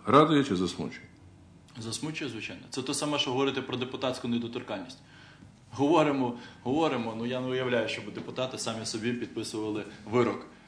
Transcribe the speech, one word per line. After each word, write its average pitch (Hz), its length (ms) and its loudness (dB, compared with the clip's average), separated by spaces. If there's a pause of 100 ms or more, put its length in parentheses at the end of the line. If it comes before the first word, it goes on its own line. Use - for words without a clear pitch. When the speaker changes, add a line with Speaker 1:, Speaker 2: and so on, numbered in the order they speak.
Speaker 1:
радує 143 380 8
чи 95 120 0
засмучує? - 500 -4 (720)
Speaker 2:
Засмучує, 135 520 -6
звичайно. 104 400 -10
Це 131 120 -4
те 139 120 -4
саме, 147 240 0
що 139 120 0
говорити 131 320 2
про 127 140 -4
депутатську 127 520 -4
недоторканність. 117 720 -4 (720)
Говоримо, 139 640 4 (280)
говоримо, 127 560 0
ну 117 80 -4
я 127 140 -2
не 127 60 -4
уявляю, 123 420 0
щоб - 260 -8
депутати 120 440 -6
самі 113 280 -6
собі 117 260 -2
підписували 107 720 -4 (260)
вирок, 120 360 2 (220)